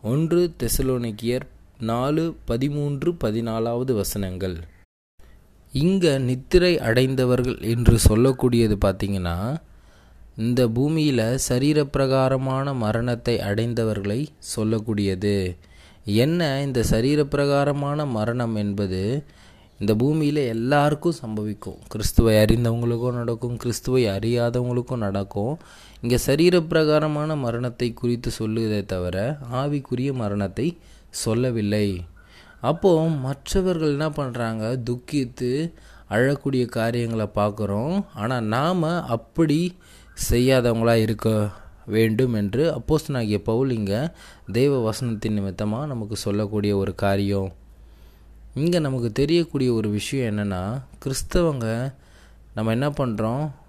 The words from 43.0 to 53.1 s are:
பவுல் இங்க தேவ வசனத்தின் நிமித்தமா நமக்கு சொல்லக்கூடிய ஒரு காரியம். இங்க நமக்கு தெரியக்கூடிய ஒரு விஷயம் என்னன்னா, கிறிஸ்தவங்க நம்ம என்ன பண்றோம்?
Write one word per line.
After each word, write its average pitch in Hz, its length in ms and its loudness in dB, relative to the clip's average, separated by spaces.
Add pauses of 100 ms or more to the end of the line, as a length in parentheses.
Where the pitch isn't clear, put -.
பவுல் 120 320 0
இங்க 110 440 -2 (380)
தேவ 123 380 2
வசனத்தின் 110 480 -2
நிமித்தமா 107 480 -4
நமக்கு 113 300 -6
சொல்லக்கூடிய 101 600 0
ஒரு 98 180 0
காரியம். 98 580 0 (1000)
இங்க 170 240 0
நமக்கு 131 340 -2
தெரியக்கூடிய 143 600 2
ஒரு 107 160 0
விஷயம் 104 480 -2
என்னன்னா, 101 460 -4 (220)
கிறிஸ்தவங்க 135 920 -2 (600)
நம்ம 110 160 -2
என்ன 131 200 0
பண்றோம்? 127 600 -2 (180)